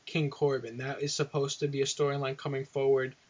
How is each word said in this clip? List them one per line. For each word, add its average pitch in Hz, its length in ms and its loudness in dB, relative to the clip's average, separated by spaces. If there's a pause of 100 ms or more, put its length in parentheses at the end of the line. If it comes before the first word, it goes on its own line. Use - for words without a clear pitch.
King 151 240 0
Corbin. 123 480 0
That 135 240 -6
is 147 140 -2
supposed 143 460 -2
to 147 60 2
be 139 140 -2
a 135 40 2
storyline 139 520 0
coming 139 280 -4
forward, 135 500 2 (140)